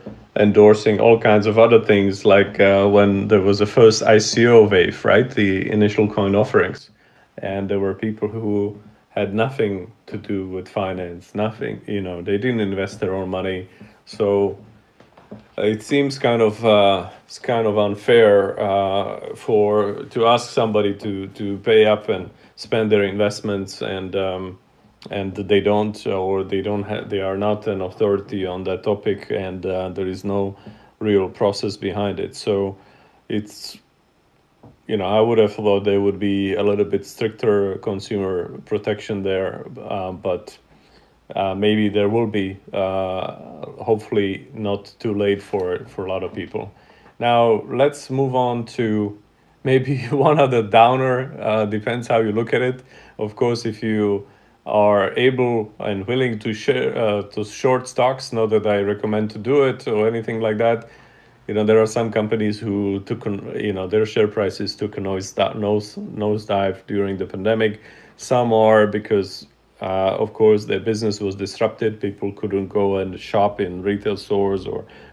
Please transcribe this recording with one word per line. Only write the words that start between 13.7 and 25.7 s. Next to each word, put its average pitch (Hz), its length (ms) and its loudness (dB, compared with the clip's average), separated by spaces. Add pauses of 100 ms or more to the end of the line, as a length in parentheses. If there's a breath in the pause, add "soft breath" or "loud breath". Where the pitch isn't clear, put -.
So 101 520 0 (1000)
it 107 260 -2
seems 139 340 0
kind 117 240 0
of, 107 240 2
uh, 101 440 4 (180 loud breath)
it's - 100 -20
kind 113 300 -2
of 104 100 0
unfair, 104 840 4
uh, 98 760 -2
for, 104 680 0
to 113 200 -2
ask 120 240 2
somebody 104 460 0
to, 98 320 -8
to 101 320 -8
pay 110 260 4
up 107 240 2
and 92 220 -6 (260 soft breath)
spend 110 320 -2
their 104 140 4
investments 101 760 -4
and, 95 340 -8
um, 95 420 -6 (540)
and 98 240 -6
they 101 240 2
don't, 104 480 0